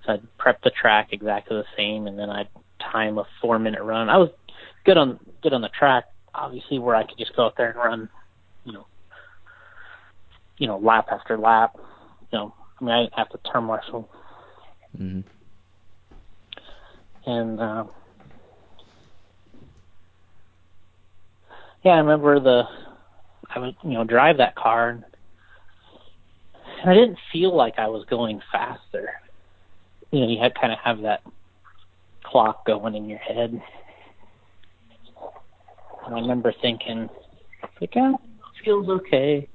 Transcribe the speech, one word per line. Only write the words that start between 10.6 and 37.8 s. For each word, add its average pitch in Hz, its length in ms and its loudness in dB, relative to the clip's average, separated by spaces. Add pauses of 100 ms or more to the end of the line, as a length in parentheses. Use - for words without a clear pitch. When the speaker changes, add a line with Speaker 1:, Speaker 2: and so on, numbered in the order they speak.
Speaker 1:
know, 101 100 -6
lap 110 340 4
after 110 260 -4
lap. 110 400 4 (540)
You 113 80 -4
know, 104 140 -12 (260)
I - 40 -10
mean, 120 100 -2
I 120 100 2
didn't 110 100 -6
have - 160 -4
to - 100 -16 (120)
turn 117 140 -2
marshal. 110 440 -8 (880)
Speaker 2:
Mm-hmm. 95 240 -8 (2000)
Speaker 1:
And, 113 300 -4
uh, 110 240 -6 (4000)
yeah, 185 80 6
I 170 60 8
remember 147 420 4
the, 127 240 4 (880)
I 127 60 -8
would, 123 240 -10
you 160 80 -6
know, 113 120 -2
drive 131 340 4
that 127 180 2
car, 117 340 0
and, 117 140 -10 (1800)
and 175 80 0
I 185 60 8
didn't 220 240 6 (120)
feel 175 240 2
like 120 220 2
I 110 100 -2
was 110 180 -6
going 113 360 -4 (100)
faster. - 680 -8 (920)
You 143 100 2
know, 117 60 2
you 113 120 -2
had, 120 160 2
kinda 113 280 -2
have 113 180 -2
that 107 200 -2 (1040)
clock 110 420 2
going 107 300 -2
in 107 140 -10
your 107 100 -12
head. 117 420 -6 (2500)
And 117 100 -12
I 117 40 -4
remember 120 420 -2
thinking, 113 480 -6 (680)
like, - 160 -8